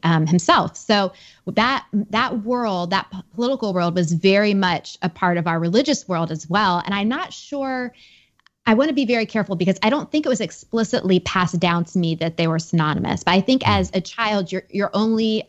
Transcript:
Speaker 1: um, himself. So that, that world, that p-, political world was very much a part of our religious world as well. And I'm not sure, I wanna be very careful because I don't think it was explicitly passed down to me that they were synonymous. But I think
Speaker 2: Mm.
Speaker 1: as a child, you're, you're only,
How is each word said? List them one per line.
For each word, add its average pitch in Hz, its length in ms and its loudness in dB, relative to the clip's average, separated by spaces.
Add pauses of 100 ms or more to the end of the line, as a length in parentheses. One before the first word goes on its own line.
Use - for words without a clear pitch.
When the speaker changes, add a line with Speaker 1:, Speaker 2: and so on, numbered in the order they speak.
Speaker 1:
um, 160 220 4
himself. 175 480 2
So 202 380 0 (360)
that, 233 440 0
that 214 520 -2
world, 214 480 -2
that - 180 -2
p-, 190 80 -14 (160)
political 233 400 -2
world 175 200 0
was 175 200 0
very 196 400 4
much 180 480 -2
a 180 80 -2
part 175 260 0
of 170 100 -2
our 165 140 0
religious 214 480 0
world 165 220 -2
as 156 180 -8
well. 180 380 2
And 196 80 -2
I'm 202 160 0
not 320 240 -6
sure, 262 580 -6 (720)
I 226 80 4
wanna 269 220 2
be 277 100 0
very 226 220 0
careful 208 280 -4
because 180 280 0
I 220 80 2
don't 277 200 -2
think 302 140 0
it 269 60 0
was 214 100 0
explicitly 208 800 0
passed 180 400 -2
down 170 260 2
to - 120 -4
me 165 160 0
that 165 240 -4
they 165 100 2
were 160 100 0
synonymous. - 640 -2
But 226 100 2
I 190 100 4
think 254 180 2
Speaker 2:
Mm. - 80 0 (120)
Speaker 1:
as 180 120 -2
a 190 80 -2
child, 208 500 -4
you're, 185 200 -6
you're 202 240 -2
only, 220 540 0